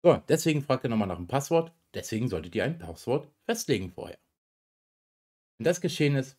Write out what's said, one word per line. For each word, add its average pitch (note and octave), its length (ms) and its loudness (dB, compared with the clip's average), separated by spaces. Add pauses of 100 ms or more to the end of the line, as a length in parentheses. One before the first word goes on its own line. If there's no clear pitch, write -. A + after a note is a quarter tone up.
So, D#3+ 240 8
deswegen D#3 340 2
fragt B2+ 200 -2
ihr B2 80 -2
nochmal A2 160 2
nach F2 120 -4
dem F2 100 -10
Passwort. E3 440 0 (220)
Deswegen A2+ 340 -4
solltet F2+ 280 -6
ihr G2 80 2
ein D#3+ 160 -4
Passwort A2+ 500 -6 (180)
festlegen A2 440 -2
vorher. - 260 -12 (1400)
Wenn A2+ 80 -2
das E3+ 140 0
geschehen D3 360 2
ist C3 220 -4